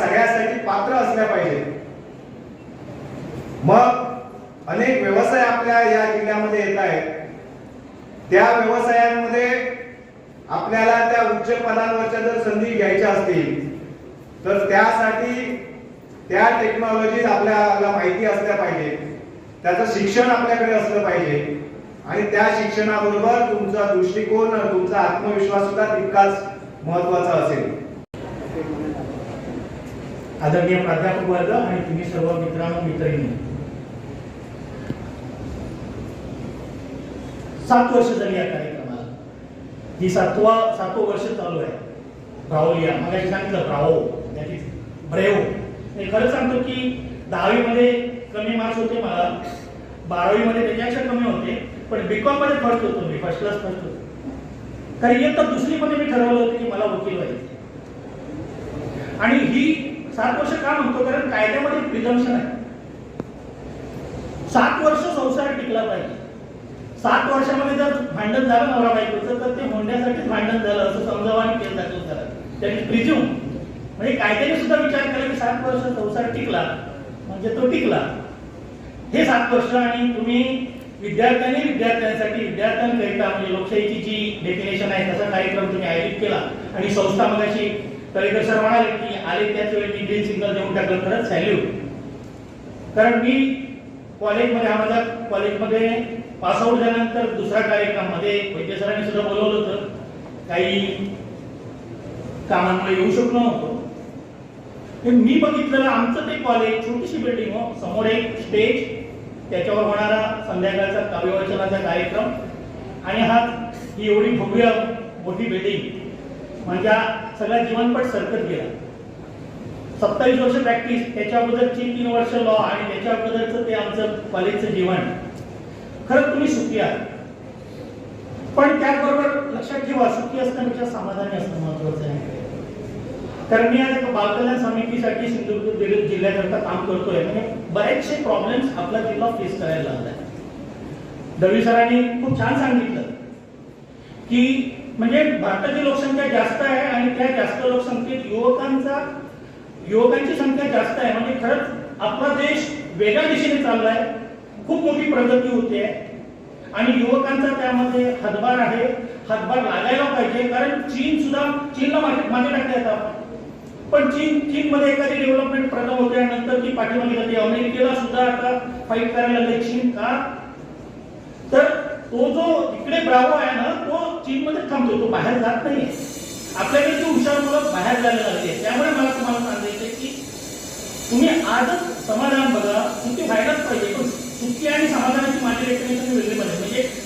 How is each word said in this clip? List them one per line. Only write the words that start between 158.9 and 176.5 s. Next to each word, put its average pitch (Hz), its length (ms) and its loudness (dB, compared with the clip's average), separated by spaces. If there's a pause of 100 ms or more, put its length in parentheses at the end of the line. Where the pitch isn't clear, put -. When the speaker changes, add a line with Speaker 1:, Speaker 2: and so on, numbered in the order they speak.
Speaker 2:
हातभार 226 340 0
लागायला 254 420 2
पाहिजे. 247 440 2
कारण 269 340 0
चीन 311 400 0
सुद्धा, 277 180 0 (360)
चीनला 294 240 2
मागे, 277 300 0
मागे 247 260 2
टाकले 254 240 0
आता 226 100 0
आपण, 208 280 -4 (760)
पण 285 180 6
चीन, 302 280 2 (120)
चीनमध्ये 277 420 4
एखादी 277 220 2
डेव्हलपमेंट 262 560 4
प्रथम 240 240 0
होते 247 240 4
आणि 240 180 4
नंतर 247 260 0
ती 262 120 -2
पाठीमागे 233 420 0
जाते. 226 200 0
अमेरिकेला 240 580 2
सुद्धा 247 300 2
आता 247 340 2 (300)
फाईट 233 260 0
करायला 240 240 4
लागले 233 240 2
चीन. 247 280 0
का? 220 200 -2 (1400)
तर 277 120 8 (480)
तो 247 180 2
जो 320 160 2 (280)
इकडे 330 300 -2
ब्रावो 254 320 6
आहे 254 200 0
ना, 247 160 0 (160)
तो 330 380 -2
चीनमध्ये 285 440 -2
थांबतो, 240 300 2
तो 226 100 2
बाहेर 240 280 2
जात 233 260 0
नाही. 285 220 0 (680)